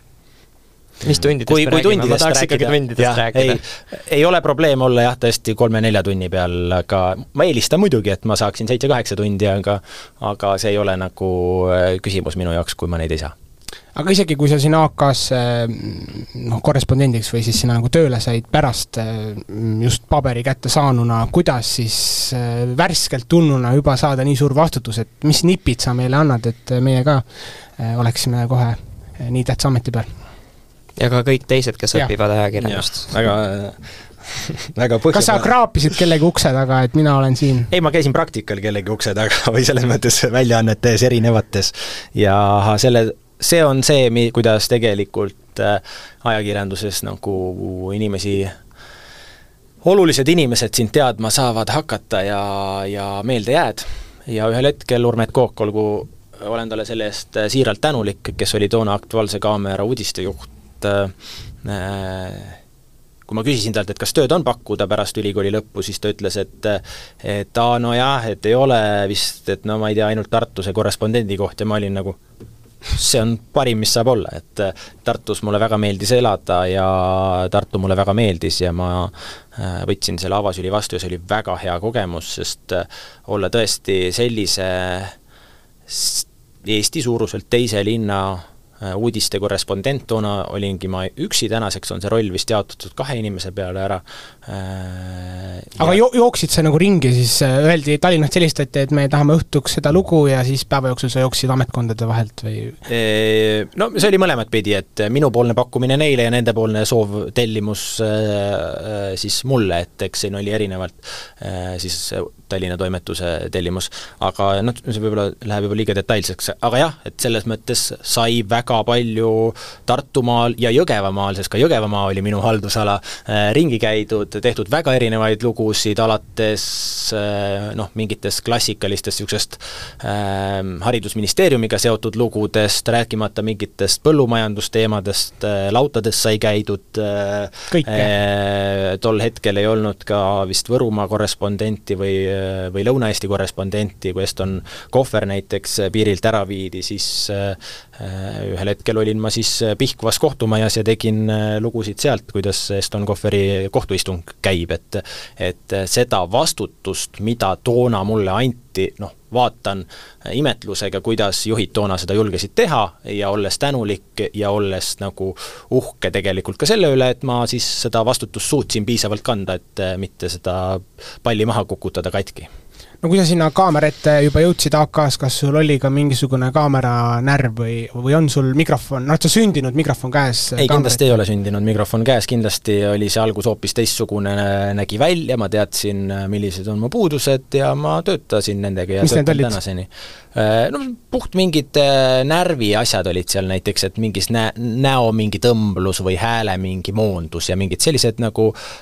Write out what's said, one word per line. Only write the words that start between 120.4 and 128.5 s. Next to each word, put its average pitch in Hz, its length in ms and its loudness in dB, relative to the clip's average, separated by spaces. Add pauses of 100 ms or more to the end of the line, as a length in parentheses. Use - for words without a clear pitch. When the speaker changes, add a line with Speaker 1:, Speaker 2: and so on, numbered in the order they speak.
Speaker 2:
ja 117 120 2
Jõgevamaal, 101 640 2
sest 95 160 -6
ka 107 80 -2
Jõgevamaa 107 520 2
oli 95 120 -2
minu 104 180 0
haldusala, 104 600 0 (260)
äh, 104 260 2
ringi 135 260 2
käidud, 107 640 -2
tehtud 117 300 0
väga 143 240 2
erinevaid 110 480 2
lugusid, 110 560 0
alates, 110 640 0 (480)
äh, 104 640 -4
noh, 104 200 -6
mingitest 104 520 -4
klassikalistest 104 720 -2